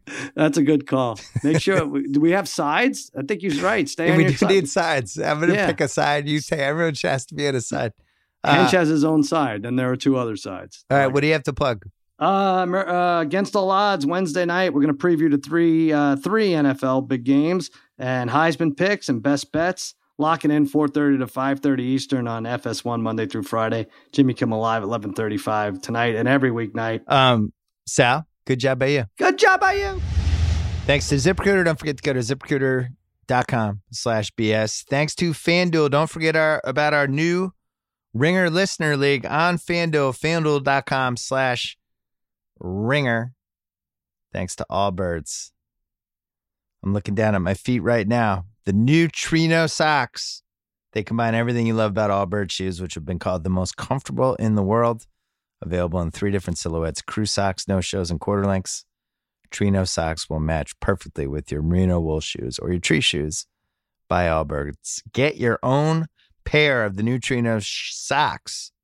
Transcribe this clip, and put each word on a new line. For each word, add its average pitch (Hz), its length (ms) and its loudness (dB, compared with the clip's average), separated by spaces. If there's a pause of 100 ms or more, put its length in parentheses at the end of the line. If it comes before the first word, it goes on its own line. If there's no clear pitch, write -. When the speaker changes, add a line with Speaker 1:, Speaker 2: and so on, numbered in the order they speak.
(360)
Speaker 1:
That's 156 220 2
a 156 60 4
good 143 240 2
call. 123 320 0 (240)
Make 156 180 2
sure 185 240 2
we, 139 220 -4
do 143 140 2
we 165 100 4
have 196 160 0
sides? 147 720 -2
I 143 60 -6
think 165 180 -6
he's 156 200 -2
right. 185 280 0
Stay 165 160 -4
Speaker 2:
If 175 60 4
Speaker 1:
on 175 60 4
Speaker 2:
we 160 60 6
Speaker 1:
your 143 80 4
Speaker 2:
do 131 60 0
Speaker 1:
side. 180 120 4
Speaker 2:
need 190 200 4
sides. 160 500 0
I'm 151 200 0
gonna 175 160 2
Speaker 1:
Yeah. 202 120 2
Speaker 2:
pick 156 140 0
a 143 80 2
side. 147 400 0
You 151 100 0
say 156 200 -4
everyone 156 340 0 (100)
has 135 220 0
to 156 100 -16
be 143 120 -2
at 135 80 0
a 120 60 0
side. 123 300 -4 (540)
Speaker 1:
Hench 139 280 6
Speaker 2:
Uh, 185 40 6
Speaker 1:
has 170 100 4
his 156 160 4
own 156 200 4
side, 127 420 -2
and 120 120 -2
there 127 140 0
are 127 60 -2
two 135 180 2
other 120 220 -2
sides. 90 520 -14
Speaker 2:
all 139 80 4
right, 139 100 6
Speaker 1:
Like 131 60 0
Speaker 2:
what 139 80 2
do 147 60 2
you 156 60 4
have 147 100 0
to 147 100 -4
plug? 123 320 -2 (340)
Speaker 1:
Uh, 185 480 2
Mer-, 185 180 -2
uh, 175 360 0
Against 190 340 -2
All 190 160 2
Odds 190 340 2
Wednesday 175 380 0
night. 175 300 0
We're 143 80 2
gonna 147 120 4
preview 160 380 2
the 143 60 2
three, 160 560 2
uh, 143 240 2
three 190 360 0
N 151 140 2
F 135 160 0
L 131 180 2
big 123 220 -2
games 147 480 2 (260)
and 127 320 -2
Heisman 156 460 2
picks 190 320 0
and 120 160 -2
best 139 300 -2
bets. 170 420 -2 (220)
Lock 156 260 0
it 147 80 2
in 147 140 4
four 143 240 2
thirty 143 280 2
to 127 100 -2
five 135 340 -4
thirty 135 240 0
Eastern 127 420 -2
on 113 180 -6
F 120 220 -6
S 113 160 -6
one 117 180 -2
Monday 113 240 -2
through - 180 -6
Friday. 113 440 -2 (240)
Jimmy 131 220 4
Kimmel 110 260 -2
Live, 113 240 0
eleven 104 300 -4
thirty-five 107 680 -2
tonight 117 340 -2
and 117 120 0
every 131 240 2
weeknight. 113 580 -6
Speaker 2:
Um, 127 440 4 (340)
Sal, 135 400 2 (160)
good 131 160 0
job 131 200 0
by 135 80 0
you. 139 180 0 (120)
Speaker 1:
Good 370 200 2
job 381 240 4
by 392 140 2
you. 392 260 -4 (840)
Speaker 2:
Thanks 139 200 2
to 143 80 0
ZipRecruiter. 185 480 2
Don't 160 160 0
forget 147 160 -4
to - 80 -18
go 147 80 0
to 127 80 0
ziprecruiter 131 720 -2 (380)
dot 127 200 2
com 107 320 -2 (140)
slash 110 380 -2
B 110 200 0
S. 110 380 0
Thanks 147 260 -2
to 175 160 0
FanDuel. 165 580 2
Don't 147 200 0
forget 160 260 -2
our, 156 300 2
about 147 280 0
our 143 140 2
new 170 460 0 (600)
Ringer 170 360 2
Listener 160 480 0
League 139 280 2
on 170 320 0
FanDuel, 156 600 0
fanduel 151 420 0
dot 139 240 2
com 127 300 0
slash 131 600 -2 (840)
ringer. 117 720 -2 (1000)
Thanks 92 240 -6
to - 120 -8
Allbirds. 90 840 -4 (1300)
I'm 95 100 0
looking 101 220 -2
down 107 200 2
at 95 60 0
my 90 120 0
feet 123 260 -2
right 110 280 0
now. 107 380 0 (200)
The 98 80 0
Neutrino 160 920 2
socks. - 760 -2 (480)
They 107 120 -2
combine 113 320 0
everything 117 320 0
you 113 60 2
love 110 180 2
about 104 180 0
Allbirds 98 420 0
shoes, 92 300 -4
which 90 140 -8
have 78 100 -10
been 87 140 -4
called 92 260 -2
the 95 40 -2
most 92 280 -2
comfortable 131 580 -2
in 110 200 0
the 101 80 2
world. 113 440 0 (540)
Available 87 400 -2
in 82 100 -4
three 101 200 -2
different 90 260 -2
silhouettes, 82 440 -4
crew - 240 -4
socks, 98 420 -2
no-shows, 92 440 -2
and 80 80 -4
quarter 101 260 -2
lengths. 95 400 -4 (640)
Trino 98 360 0
socks 80 420 -4
will 78 100 -2
match 78 420 -2
perfectly 78 460 -4
with 71 240 -6
your 73 100 -4
merino 90 400 2
wool 78 200 -2
shoes - 380 -8
or 85 120 -4
your 90 80 -2
tree - 220 0
shoes 76 440 -2 (640)
by 87 160 2
Allbirds. 73 760 -4 (120)
Get 143 240 0
your 120 260 0
own 156 440 0 (380)
pair 147 400 2
of 98 120 -4
the 104 60 -2
Neutrino 117 560 0
sh-, - 340 -8
socks. - 800 -4 (120)